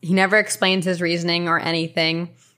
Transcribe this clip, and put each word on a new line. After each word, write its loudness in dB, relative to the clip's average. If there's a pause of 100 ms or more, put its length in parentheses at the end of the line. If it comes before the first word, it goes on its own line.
He -2
never 4
explains 0
his -2
reasoning -2
or 2
anything. -2 (280)